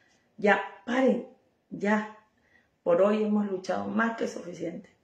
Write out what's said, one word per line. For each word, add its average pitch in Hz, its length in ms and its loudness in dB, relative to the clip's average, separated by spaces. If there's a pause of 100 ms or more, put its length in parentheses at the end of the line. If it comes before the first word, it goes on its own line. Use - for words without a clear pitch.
(360)
"Ya, 196 240 4 (240)
paren, 247 440 2 (420)
ya. 208 480 -2 (640)
Por 175 200 4
hoy 214 200 4
hemos 208 280 0
luchado 190 360 -6
más 226 300 0
que 240 120 -4
suficiente. 170 640 -10 (140)